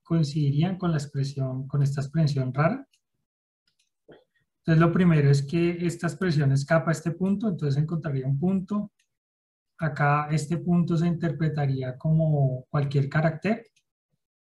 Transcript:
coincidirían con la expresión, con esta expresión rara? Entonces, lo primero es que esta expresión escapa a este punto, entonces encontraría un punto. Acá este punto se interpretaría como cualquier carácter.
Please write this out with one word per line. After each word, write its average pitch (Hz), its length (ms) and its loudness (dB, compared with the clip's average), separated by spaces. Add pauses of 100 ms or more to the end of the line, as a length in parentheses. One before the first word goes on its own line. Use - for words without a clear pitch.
coincidirían 156 760 0
con 175 160 -2
la 151 60 0
expresión, 135 680 -6
con 143 160 0
esta 139 200 0
expresión 139 520 0
rara? 175 320 0 (1800)
Entonces, 160 160 4
lo 170 140 6
primero 165 380 4
es 139 120 4
que 170 440 -2
esta 170 200 -4
expresión 147 460 0
escapa 160 380 2
a - 20 2
este 160 200 -4
punto, 202 360 -2
entonces 147 340 0
encontraría 151 440 -4
un 139 120 0
punto. 196 540 -2 (840)
Acá 147 520 0
este 156 280 -2
punto 175 400 0
se 170 80 2
interpretaría 143 920 -2
como 151 720 0
cualquier 139 400 0
carácter. 165 580 -2 (800)